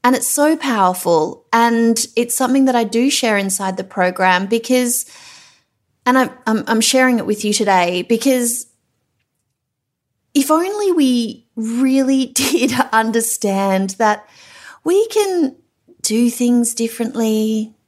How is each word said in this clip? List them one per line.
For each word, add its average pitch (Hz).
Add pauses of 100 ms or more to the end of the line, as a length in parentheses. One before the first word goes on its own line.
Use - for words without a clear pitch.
And 254
it's -
so 302
powerful. 185
And 233 (180)
it's 233
something 262
that 254
I 233
do 233
share 220
inside 196
the 185
program 185
because, 240 (1000)
and 254
I'm, 254 (160)
I'm, 220
I'm 220
sharing 254
it -
with 208
you 208
today 180
because 240 (1700)
if 277
only 381
we 247
really 262
<laughs> -
did 254 (200)
understand 196
that 214 (560)
we 392
can 381 (460)
do 233
things 240
differently 220 (140)